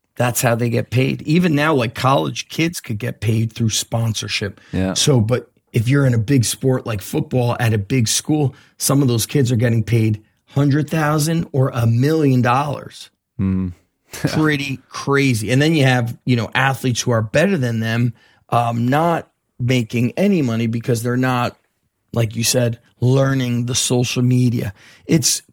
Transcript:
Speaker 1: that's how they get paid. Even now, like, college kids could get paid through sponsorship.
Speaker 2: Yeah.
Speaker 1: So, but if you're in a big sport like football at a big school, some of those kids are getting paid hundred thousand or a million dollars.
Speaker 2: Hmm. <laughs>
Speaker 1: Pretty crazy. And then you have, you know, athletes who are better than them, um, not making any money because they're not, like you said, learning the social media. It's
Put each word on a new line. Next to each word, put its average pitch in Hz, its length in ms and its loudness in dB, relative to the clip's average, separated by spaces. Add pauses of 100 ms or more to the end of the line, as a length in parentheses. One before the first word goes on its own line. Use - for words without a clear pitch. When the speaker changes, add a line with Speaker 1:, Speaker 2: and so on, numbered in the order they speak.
(160)
Speaker 1:
that's 120 260 -2
how 117 140 2
they 117 140 -2
get 117 200 -4
paid. 131 320 0
Even 165 320 2
now, 147 180 0
like, 123 220 0
college 135 540 -2
kids 165 320 -4
could 104 180 -8
get 120 220 -8
paid 113 320 0
through 117 180 -2
sponsorship. 110 880 -4 (120)
Speaker 2:
Yeah. 92 220 -2
Speaker 1:
So, 131 260 2
but 110 320 -2 (200)
if 113 160 0
you're 139 160 2
in 123 100 2
a 117 40 0
big 120 260 2
sport 131 400 -2
like 113 160 -6
football - 600 -4
at 117 140 2
a 110 40 0
big 113 300 0
school, 151 480 -2 (200)
some 139 260 0
of 135 60 2
those 117 160 0
kids 131 280 0
are 123 40 2
getting 117 280 2
paid 110 360 0 (260)
hundred 143 440 0
thousand 156 640 0
or 135 160 2
a 120 180 0
million 131 560 4
dollars. 123 680 -2 (260)
Speaker 2:
Hmm. 95 320 -2 (240)
<laughs> - 180 -20
Speaker 1:
Pretty 143 680 -2 (100)
crazy. 131 640 0
And 131 100 4
then 160 120 2
you 143 100 4
have, 123 400 0
you 127 100 2
know, 113 220 -2
athletes 131 460 0
who 123 100 -2
are 113 100 2
better 165 340 2
than 120 220 -2
them, 117 360 0 (340)
um, 117 400 0
not 156 420 0 (300)
making 120 560 0
any 185 260 2
money 117 240 0
because 117 380 -2
they're 123 120 -2
not, 127 400 -2 (560)
like 113 220 -2
you 117 80 -4
said, 120 380 0 (200)
learning 127 640 0
the 123 80 -4
social 123 480 0
media. 123 500 2 (320)
It's - 380 0 (100)